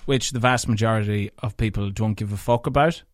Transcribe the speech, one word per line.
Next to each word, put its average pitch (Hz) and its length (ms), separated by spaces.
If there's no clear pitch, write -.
which 135 260
the 127 80
vast 123 280
majority 104 640
of - 180
people 101 340
don't 110 260
give 104 160
a 101 40
fuck 120 280
about. 143 380